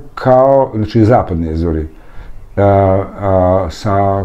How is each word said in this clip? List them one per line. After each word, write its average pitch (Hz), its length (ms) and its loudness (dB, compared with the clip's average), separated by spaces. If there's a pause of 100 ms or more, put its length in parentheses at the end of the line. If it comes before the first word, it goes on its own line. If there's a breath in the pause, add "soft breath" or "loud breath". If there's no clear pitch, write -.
(140)
kao, 131 600 2
znači, 107 300 0
zapadni 90 460 0
izvori, 80 300 -2
e, 76 60 -8 (720 soft breath)
a, 95 1120 2
sa, 98 540 -2